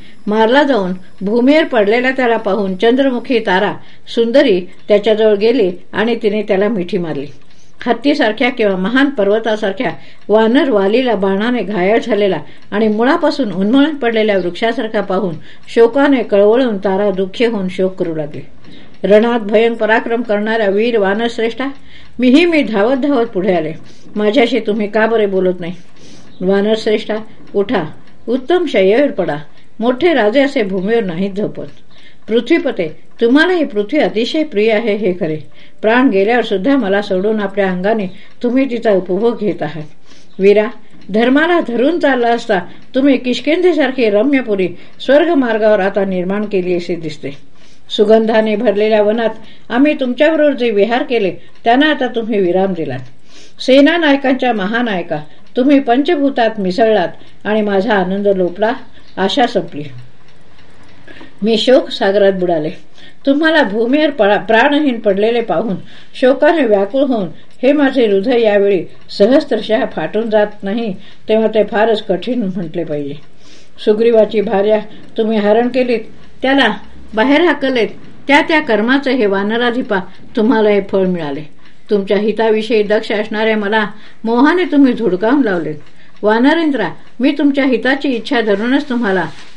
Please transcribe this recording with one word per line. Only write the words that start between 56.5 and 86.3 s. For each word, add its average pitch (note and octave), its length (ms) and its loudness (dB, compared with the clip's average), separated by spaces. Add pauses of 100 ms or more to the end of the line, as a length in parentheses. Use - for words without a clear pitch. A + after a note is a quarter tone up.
मिसळलात G3 500 2 (360)
आणि G#3+ 160 0
माझा G3+ 340 0
आनंद G3 340 0
लोपला, F#3+ 440 0 (440)
आशा G3 300 2
संपली. D#3+ 360 -4 (1600)
मी A3 160 2
शोक B3+ 320 4
सागरात G3 420 2
बुडाले. F3 380 -2 (560)
तुम्हाला D#4 360 4
भूमीवर A#3+ 480 2
पळा-, G#3 280 2
प्राणहीन B3+ 640 2
पडलेले G#3+ 400 2
पाहून G3 360 -2 (440)
शोकाने C#4 440 4
व्याकुळ G#3 380 2
होऊन A#3 260 0 (340)
हे C4 100 4
माझे C4+ 340 4
हृदय G#3 340 2
यावेळी G3+ 440 2 (340)
सहस्त्रशः A3 720 2
फाटून G3+ 380 -4
जात G#3 160 4 (160)
नाही, G#3 320 -4 (340)
तेव्हा A3 180 2
ते G#3+ 180 2
फारच G#3+ 380 0
कठीण A3 400 -2
म्हटले F3 420 -4
पाहिजे. D3 300 -6 (680)
सुग्रीवाची A3 560 4
भार्या G#3 380 2 (400)
तुम्ही A3 200 0
हरण A3 300 2
केलीत, B3 320 0 (420)
त्याला B3+ 340 2 (380)
बाहेर C4+ 260 4
हाकलेत, C4+ 480 0 (400)
त्या C#4+ 120 6
त्या D#4 200 2
कर्माचे B3+ 520 2
हे B3 140 2
वानराधिपा G#3+ 720 0 (380)
तुम्हाला A3 340 4
हे G3+ 100 4
फळ F#3+ 260 0
मिळाले. D#3 360 -4 (480)
तुमच्या G3+ 260 0
हिताविषयी A3 640 0
दक्ष G#3+ 300 0
असणाऱ्या G#3+ 440 -2
मला G#3+ 300 0 (380)
मोहाने C#4+ 400 2
तुम्ही C#4 280 4
धुडकावून G#3+ 500 0
लावलेत. E3+ 320 -2 (480)
वानरेंद्रा, B3+ 640 2 (320)